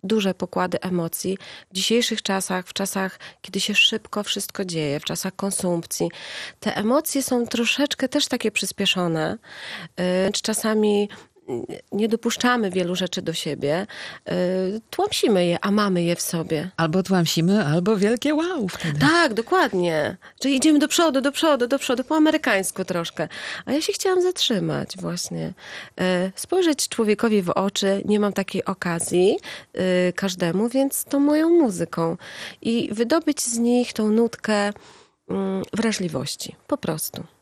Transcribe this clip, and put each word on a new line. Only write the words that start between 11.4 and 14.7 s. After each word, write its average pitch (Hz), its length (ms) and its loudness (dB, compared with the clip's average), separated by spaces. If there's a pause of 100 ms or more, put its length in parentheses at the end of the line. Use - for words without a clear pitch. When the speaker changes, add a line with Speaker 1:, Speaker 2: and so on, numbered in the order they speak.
Speaker 1:
mm, 120 160 -6 (260)
nie 214 160 0
dopuszczamy 233 640 0
wielu 180 260 -2
rzeczy 180 260 -4
do 165 120 -4
siebie. 151 540 -2 (420)
Y, 185 600 0